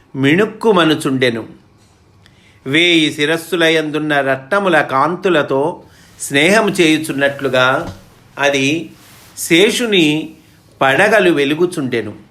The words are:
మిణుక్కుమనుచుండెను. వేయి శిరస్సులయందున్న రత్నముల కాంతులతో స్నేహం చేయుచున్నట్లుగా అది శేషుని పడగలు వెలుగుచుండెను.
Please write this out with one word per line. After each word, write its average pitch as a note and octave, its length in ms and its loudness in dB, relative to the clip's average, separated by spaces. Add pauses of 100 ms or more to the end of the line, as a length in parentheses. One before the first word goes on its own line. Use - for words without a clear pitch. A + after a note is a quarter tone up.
(160)
మిణుక్కుమనుచుండెను. D3 1300 0 (1200)
వేయి D#3+ 480 2
శిరస్సులయందున్న D3+ 1080 -2
రత్నముల D3+ 600 0
కాంతులతో D3+ 1000 -2 (380)
స్నేహం F#3+ 480 2
చేయుచున్నట్లుగా C#3 1300 0 (420)
అది C#3 520 -2 (460)
శేషుని F3+ 920 0 (520)
పడగలు F#3 500 2
వెలుగుచుండెను. C#3+ 800 -2 (180)